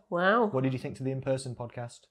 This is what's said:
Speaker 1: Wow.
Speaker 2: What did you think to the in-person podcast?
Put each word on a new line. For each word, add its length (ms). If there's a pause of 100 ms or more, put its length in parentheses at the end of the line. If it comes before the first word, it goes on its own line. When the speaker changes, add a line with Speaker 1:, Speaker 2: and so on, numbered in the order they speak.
Speaker 1:
Wow. 380
Speaker 2:
What 180
did 80
you 60
think 180
to 80
the 80
in-person 420
podcast? 460 (100)